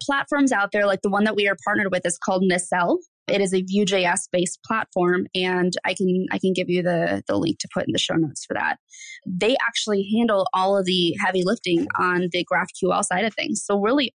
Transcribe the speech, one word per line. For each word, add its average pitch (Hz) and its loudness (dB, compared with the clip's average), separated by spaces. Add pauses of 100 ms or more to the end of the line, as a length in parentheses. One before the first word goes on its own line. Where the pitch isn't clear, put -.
platforms 277 2
out 202 0
there, 208 2
like 196 2
the 208 2
one 202 2
that 214 2
we 202 2
are 196 0
partnered 208 0
with 180 -2
is 180 -2
called 190 0
Nacelle. 180 2 (300)
It 208 2
is 190 0
a 190 2
Vue.js 185 0 (100)
based 180 0
platform, 185 0
and 180 0 (120)
I 190 -2
can, 185 0
I 196 -2
can 190 2
give 180 -2
you 180 0
the, 170 0
the 101 0
link - -2
to - -10
put - -2
in - -2
the - -2
show - -2
notes 160 -2
for - -6
that. - -4 (460)
They 208 0
actually 208 -2 (120)
handle 214 2
all 190 2
of 196 2
the 180 2 (100)
heavy 185 2
lifting 180 0 (100)
on 180 0
the 175 -2
GraphQL 180 0
side 180 -2
of 220 -4
things. - -4
So 202 0
really 240 0